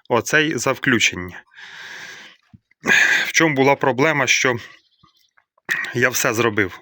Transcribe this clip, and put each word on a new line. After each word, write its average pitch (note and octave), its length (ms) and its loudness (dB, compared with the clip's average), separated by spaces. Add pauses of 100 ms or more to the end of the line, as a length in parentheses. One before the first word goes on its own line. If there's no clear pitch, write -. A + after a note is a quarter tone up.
оцей D3+ 480 0
за C3 140 -2
включення. F#2+ 720 -2 (1800)
В - 60 -6
чому D#3 240 2
була C3+ 200 4
проблема, C3+ 520 2
що B2 300 2 (1400)
я B2+ 160 0
все B2+ 240 0
зробив, G#2+ 480 0